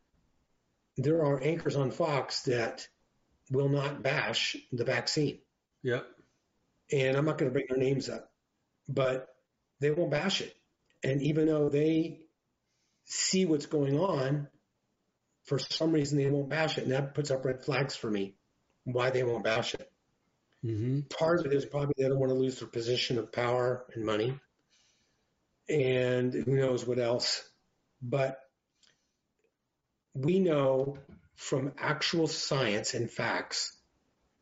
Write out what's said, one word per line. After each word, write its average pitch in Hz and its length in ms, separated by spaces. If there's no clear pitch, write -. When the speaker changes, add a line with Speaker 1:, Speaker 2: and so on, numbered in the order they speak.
Speaker 1:
there 156 260
are 143 180
anchors 151 340
on 135 160
Fox 147 520
that 120 440
will 139 180
not 143 320
bash 120 560
the 120 120
vaccine. 123 560
Speaker 2:
Yep. 120 220
Speaker 1:
And 135 240
I'm 143 100
not 151 120
gonna 131 140
bring 135 180
their 127 80
names 135 320
up, - 220
but 131 380
they 147 120
won't 151 200
bash 160 300
it. - 120
And 135 180
even 156 240
though 151 240
they 156 520
see - 400
what's 151 220
going 143 320
on, 147 480
for 135 140
some - 320
reason 143 260
they 139 120
won't 143 200
bash 156 300
it. 117 60
And 131 60
that 139 220
puts 147 160
up 131 160
red 131 180
flags 135 320
for 117 140
me, 98 260
why 123 280
they 127 120
won't 117 200
bash 113 320
it. - 140
Speaker 2:
Mm-hmm. 120 360
Speaker 1:
Part 165 240
of 160 60
it 139 80
is 135 120
probably 143 320
they 135 120
don't 135 100
wanna 131 140
lose 131 260
their 117 80
position 120 520
of - 120
power 123 640
and 113 100
money. 110 340
And 127 640
who 135 220
knows 127 300
what 120 120
else. 120 460
But 135 380
we 156 260
know 139 580
from 139 420
actual 147 500
science 117 640
and 117 160
facts - 680